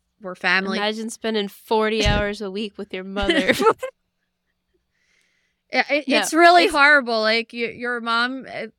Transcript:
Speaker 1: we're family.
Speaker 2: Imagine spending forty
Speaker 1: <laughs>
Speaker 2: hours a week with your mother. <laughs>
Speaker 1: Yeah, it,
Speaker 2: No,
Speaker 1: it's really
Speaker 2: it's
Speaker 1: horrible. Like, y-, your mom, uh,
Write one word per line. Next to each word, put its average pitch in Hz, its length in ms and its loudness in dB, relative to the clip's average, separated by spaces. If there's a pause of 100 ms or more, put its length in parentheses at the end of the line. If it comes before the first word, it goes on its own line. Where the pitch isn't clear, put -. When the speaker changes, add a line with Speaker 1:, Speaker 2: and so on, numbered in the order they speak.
(200)
Speaker 1:
we're 185 160 -14
family. 190 420 -2
Speaker 2:
Imagine 220 320 -4
spending 220 380 -4
forty 214 580 -2
Speaker 1:
<laughs> - 20 2
Speaker 2:
hours 208 340 -2
a 196 100 -8
week 202 260 -8
with - 160 -14
your 185 120 -8
mother. 196 520 0
<laughs> - 60 -2 (2000)
Speaker 1:
Yeah, 247 160 0
it, 285 180 -2
Speaker 2:
No, 285 100 2
Speaker 1:
it's 302 160 -2
really 339 320 8
Speaker 2:
it's 392 80 0
Speaker 1:
horrible. 277 480 4
Like, 220 320 0
y-, 233 220 -6
your 240 260 -8
mom, 233 500 -4
uh, 156 160 -10 (120)